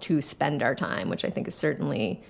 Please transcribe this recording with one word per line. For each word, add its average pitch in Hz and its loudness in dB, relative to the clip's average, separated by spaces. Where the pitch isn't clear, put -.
to 156 2
spend 143 0
our 123 4
time, - -2
which - -2
I - 2
think - -4
is - -4
certainly 127 0